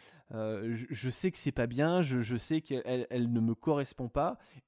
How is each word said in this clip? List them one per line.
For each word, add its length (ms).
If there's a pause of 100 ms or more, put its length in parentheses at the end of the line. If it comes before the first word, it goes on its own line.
(320)
euh, 440
je, 120
je 220
sais 220
que 60
c'est 140
pas 140
bien, 360
je, 180
je 160
sais 240
qu'elle, 240
elle, 260
elle 220
ne 80
me 160
correspond 520
pas, 300 (300)